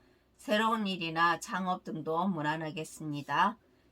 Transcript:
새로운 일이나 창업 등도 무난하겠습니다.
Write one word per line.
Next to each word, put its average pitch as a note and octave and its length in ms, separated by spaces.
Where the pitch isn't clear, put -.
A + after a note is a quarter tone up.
새로운 A3 500
일이나 E3 520
창업 F#3 440
등도 D#3+ 460
무난하겠습니다. D#3 1300